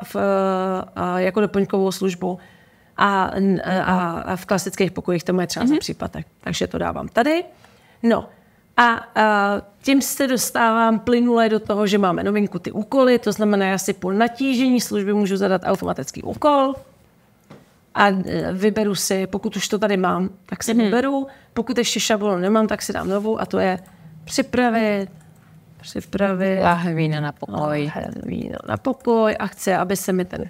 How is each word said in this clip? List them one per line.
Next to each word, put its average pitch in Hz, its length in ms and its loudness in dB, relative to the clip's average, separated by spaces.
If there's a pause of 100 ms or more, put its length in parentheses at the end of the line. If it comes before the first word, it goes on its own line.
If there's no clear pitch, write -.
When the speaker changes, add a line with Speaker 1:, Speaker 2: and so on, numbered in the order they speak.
Speaker 1:
v, - 120 -10
eh, 202 40 -4 (760)
a 180 240 -2
jako 185 220 0
doplňkovou 196 500 0
službu 185 480 -4 (580)
a, 196 340 2 (520)
a, 180 280 0 (140)
a 185 100 -4
v 175 100 -10
klasických 190 460 0
pokojích 175 320 -2
to 175 100 -2
mají 180 140 0
třeba - 180 -4
za 262 80 4
Speaker 2:
Mhm. 311 60 2
Speaker 1:
příplatek. - 480 -8 (140)
Takže 180 260 -4
to 170 100 -6
dávám 170 300 -4
tady. 311 360 0 (600)
No 226 260 2 (480)
a, 240 160 8
a - 120 -8 (760)
tím 277 200 4
se 277 260 -2
dostávám 226 720 2
plynule 240 500 4
do 214 100 2
toho, 214 280 0
že 202 100 2
máme 175 260 2
novinku, 202 360 0
ty - 120 -10
úkoly, 247 480 4
to 214 120 -2
znamená, 208 340 2
já 190 120 0
si 190 160 -2
po 185 180 -6
natížení 240 680 2
služby 208 320 -2
můžu 196 240 2
zadat 190 280 0
automatický 175 580 -4
úkol 277 520 2 (1200)
a, 208 120 4
e, 175 460 -2
vyberu 202 420 0
si, 190 320 -2
pokud 196 280 -6
už 190 120 -4
to 208 120 -2
tady 202 180 2
mám, 180 320 0 (160)
tak - 180 -10
si 330 100 -2
Speaker 2:
Mhm. 233 100 4
Speaker 1:
vyberu, 269 440 0 (260)
pokud 233 240 -4
ještě 233 220 0
šablonu 208 420 0
nemám, 214 260 4
tak 208 140 -4
si 202 120 -6
dám 175 160 -4
novou 208 320 -2
a 190 40 -4
to 190 140 -2
je 185 200 0 (440)
připravit, 220 840 0 (720)
připravit 190 800 -2
Speaker 2:
Láhev 175 340 2
vína 156 240 0
na 147 120 -4
pokoj. - 240 -10 (300)
Speaker 1:
láhev - 300 -8 (100)
vína - 320 -6 (100)
na 104 100 -2
pokoj 226 600 0
a 208 80 -4
chci, - 260 -2
aby 180 220 0
se 185 180 -2
mi 180 120 0
ten 160 240 -8